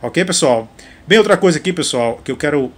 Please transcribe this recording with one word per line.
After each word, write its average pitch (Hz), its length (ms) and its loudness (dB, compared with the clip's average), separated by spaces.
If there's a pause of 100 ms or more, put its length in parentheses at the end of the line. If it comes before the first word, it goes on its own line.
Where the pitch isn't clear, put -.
Ok, 160 240 -4
pessoal? 127 440 0 (380)
Bem, 202 100 4
outra 208 200 4
coisa 180 200 2
aqui, 185 140 -4
pessoal, 123 520 -4
que - 80 -8
eu 127 60 -6
quero 143 400 -2